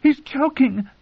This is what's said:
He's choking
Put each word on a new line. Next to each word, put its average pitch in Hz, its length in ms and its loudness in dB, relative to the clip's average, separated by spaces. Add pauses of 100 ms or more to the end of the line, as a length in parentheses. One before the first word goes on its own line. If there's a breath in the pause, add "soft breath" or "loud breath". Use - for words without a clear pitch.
He's 302 200 0
choking 262 680 -2 (140)